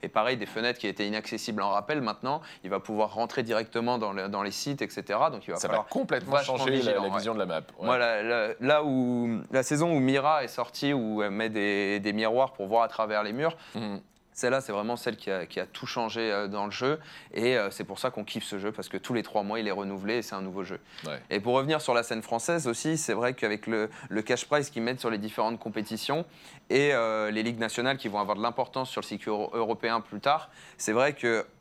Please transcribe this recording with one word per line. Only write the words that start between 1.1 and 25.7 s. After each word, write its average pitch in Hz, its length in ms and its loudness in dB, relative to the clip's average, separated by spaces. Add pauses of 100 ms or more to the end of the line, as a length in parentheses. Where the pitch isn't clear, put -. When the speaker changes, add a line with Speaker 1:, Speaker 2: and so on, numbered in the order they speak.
Speaker 1:
en 101 100 0
rappel, 104 300 -2
maintenant, 127 400 -4 (220)
il 92 80 -6
va 98 80 0
pouvoir 107 360 0
rentrer 113 280 -2
directement 117 560 0
dans 107 140 -2
le, 98 160 -2
dans 101 160 -2
les 101 80 -2
sites, 139 280 -4
et 104 80 -2
cetera. 110 420 0
Donc 113 180 -12
il - 20 -6
va 87 60 -2
Speaker 2:
Ça 101 100 -2
va 92 60 2
Speaker 1:
falloir - 160 0
Speaker 2:
complètement 160 440 0
Speaker 1:
vachement 135 240 4
Speaker 2:
changer 131 140 4
la, 135 60 4
Speaker 1:
vigilant, 107 260 4
Speaker 2:
la 98 60 0
Speaker 1:
ouais. 98 80 0
Speaker 2:
vision 107 180 0
de 110 60 -2
la 95 60 2
map. 85 100 -2 (220)
Ouais. 87 60 -8
Speaker 1:
Moi, 123 140 4
la, 117 240 4
la, 113 260 2 (120)
là 147 240 6
où 123 560 2 (100)
la 131 140 4
saison 156 280 2
où 151 60 4
Mira 135 460 4
est 117 40 -8
sortie, 143 460 -2
où 107 280 0
elle 101 100 2
met 110 180 0
des, 101 500 2
des 104 120 0
miroirs 110 400 2
pour 98 160 -6
voir 113 160 4
à 110 40 -2
travers 107 340 0
les 104 100 -2
murs, 156 240 0 (180)
Speaker 2:
Mhm. 104 260 -6 (320)
Speaker 1:
celle-là, 127 280 2
c'est 113 120 -6
vraiment 107 240 0
celle 113 200 -4
qui - 140 -8
a, 92 160 -2
qui - 140 -6
a 92 60 -4
tout - 200 -12
changé, 113 440 -2
euh, 101 160 0
dans 101 200 -4
le 101 40 -6
jeu. 135 280 0 (360)
Et, 123 220 4
euh, 101 140 2
c'est - 140 -6
pour 95 140 -10
ça 131 120 0
qu'on 110 140 -8
kiffe - 200 -6
ce 104 140 -6
jeu, 101 140 -4
parce - 160 -8
que - 80 -8
tous - 160 -6
les 113 100 0
trois 104 200 -2
mois, 104 180 -2
il 107 80 -2
est 98 40 0
renouvelé 98 460 -2
et 113 40 -2
c'est - 120 -8
un 98 80 -4
nouveau 95 200 -6
jeu. 90 160 -8 (280)
Speaker 2:
Ouais. 71 140 -6 (100)
Speaker 1:
Et 101 100 0
pour 120 140 2
revenir 143 260 4
sur 127 140 2
la 117 80 6
scène 113 200 -2
française 139 460 0
aussi, 151 280 0
c'est 131 180 0
vrai 120 200 2
qu'avec 107 320 -2
le, 110 240 0 (180)
le 107 140 0
cash - 240 0
prize 147 240 2
qu'ils 117 120 -4
mettent 123 180 -2
sur 117 100 0
les 110 80 0
différentes 110 400 -2
compétitions 113 680 -4 (460)